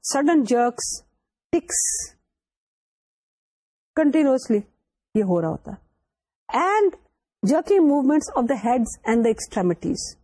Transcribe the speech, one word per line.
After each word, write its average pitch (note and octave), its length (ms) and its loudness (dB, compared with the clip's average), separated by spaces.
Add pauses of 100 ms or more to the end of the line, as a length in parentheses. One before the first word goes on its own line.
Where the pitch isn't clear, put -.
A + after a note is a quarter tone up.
(120)
sudden D4 340 2
jerks, A#3+ 420 0 (680)
tics. - 260 -2 (2250)
Continuously C4+ 600 2 (560)
یہ G#3+ 80 2
ہو F3 180 0
رہا D#3+ 80 -2
ہوتا - 220 -10
ہے۔ G3 60 -16 (800)
And G4 380 2 (560)
jerky F4 280 2 (100)
movements C#4+ 500 2
of A#3+ 80 0
the B3+ 200 -2
heads A#3+ 280 0 (140)
and A#3 160 2
the A3+ 80 2
extremities. - 720 -4 (180)